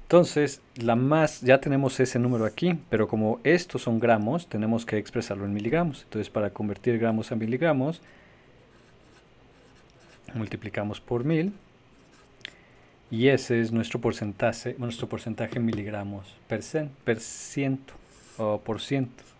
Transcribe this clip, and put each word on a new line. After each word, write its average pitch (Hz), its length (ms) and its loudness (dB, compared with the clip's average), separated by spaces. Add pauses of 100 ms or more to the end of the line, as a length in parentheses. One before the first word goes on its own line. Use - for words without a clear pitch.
Entonces, 156 600 4 (140)
la 117 200 2
mas-, 151 460 2
ya 131 180 8
tenemos 139 400 0
ese 127 180 2
número 120 280 2
aquí, 170 320 0 (100)
pero 107 180 2
como 110 380 0
estos 160 380 2
son 113 180 0
gramos, 117 480 2
tenemos 113 380 -2
que 107 100 -2
expresarlo 101 480 -4
en 101 80 -2
miligramos. 127 520 0
Entonces, - 260 -6
para 104 200 0
convertir 110 480 -2
gramos 113 340 0
a 117 40 -2
miligramos, 131 640 0 (2250)
multiplicamos 104 680 -6
por 120 220 -4
mil, 160 300 0 (1600)
y 120 180 4
ese 123 320 2
es 113 120 0
nuestro 117 280 -2
porcentaje, 113 760 -2
nuestro 120 280 -6
porcentaje 113 520 -6
en 117 80 0
miligramos 101 680 -6 (140)
per 107 140 -4
cen-, 151 280 -4 (140)
per 113 160 0
ciento, - 720 -6 (460)
o 107 200 0
por 107 220 -6
ciento. 135 420 -4 (180)